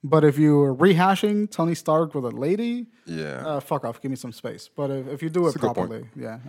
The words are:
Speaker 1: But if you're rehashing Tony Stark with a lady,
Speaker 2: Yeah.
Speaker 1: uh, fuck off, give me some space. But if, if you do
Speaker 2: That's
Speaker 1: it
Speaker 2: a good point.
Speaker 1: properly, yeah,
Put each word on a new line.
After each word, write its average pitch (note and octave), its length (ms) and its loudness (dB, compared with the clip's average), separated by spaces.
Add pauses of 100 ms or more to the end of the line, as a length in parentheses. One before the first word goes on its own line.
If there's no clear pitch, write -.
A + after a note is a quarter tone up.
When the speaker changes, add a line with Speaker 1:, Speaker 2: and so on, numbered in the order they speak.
Speaker 1:
But D3+ 180 4
if C#3+ 160 6
you're C#3+ 360 6
rehashing G3 760 4
Tony E3 240 -2
Stark D#3 400 0
with C3+ 120 -4
a A#2 40 -2
lady, A3 560 -4 (200)
Speaker 2:
Yeah. D3+ 400 -8
Speaker 1:
uh, D3 140 -4
fuck D3 260 -6
off, A#2 140 -8
give C3+ 100 -8
me B2+ 60 -6
some A#2+ 140 -12
space. - 440 -12
But C#3 160 -4
if, C3+ 180 -8
if C#3 140 -10
you D#3+ 80 -4
do F3 140 0
Speaker 2:
That's D3 120 2
Speaker 1:
it - 20 -6
Speaker 2:
a - 20 -6
good A#2+ 140 -2
point. - 140 -4
Speaker 1:
properly, A2+ 260 -12
yeah, A#2 240 -12 (100)